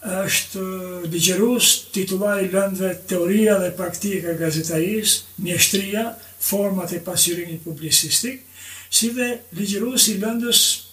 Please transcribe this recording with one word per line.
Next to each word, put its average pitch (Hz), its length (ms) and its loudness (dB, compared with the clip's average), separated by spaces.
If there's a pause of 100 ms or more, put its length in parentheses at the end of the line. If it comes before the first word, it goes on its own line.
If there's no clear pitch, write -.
është 190 580 -2 (440)
ligjërues 180 640 4 (260)
titullar 196 480 0
i 185 80 0
lëndëve 190 400 2 (180)
Teoria 190 520 4
dhe 180 180 0
Praktika 175 540 -4
e 156 80 -2
Gazetarisë, 165 800 0 (180)
Mjeshtria, 196 720 0 (340)
format 190 500 -2
e 170 120 -4
pasqyrimit 170 600 -2
publicistik, 160 800 0 (480)
si 233 240 0
dhe 247 140 0 (260)
ligjërues 208 560 0
i 202 80 -2
lëndës 233 440 0 (300)